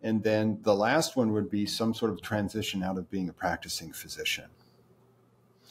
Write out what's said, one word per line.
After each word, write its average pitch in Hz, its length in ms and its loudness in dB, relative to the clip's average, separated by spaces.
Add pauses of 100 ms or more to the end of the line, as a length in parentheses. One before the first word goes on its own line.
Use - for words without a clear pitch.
and 110 220 2
then 107 400 4
the 104 140 6
last 127 400 4
one 113 160 2
would 107 180 0
be 104 160 0
some 113 260 0
sort 110 200 0
of 92 100 -8
transition 101 640 -2
out 92 140 -2
of 90 120 -8
being 92 180 -2
a 80 40 -8
practicing 85 600 -6
physician. - 520 -6 (1300)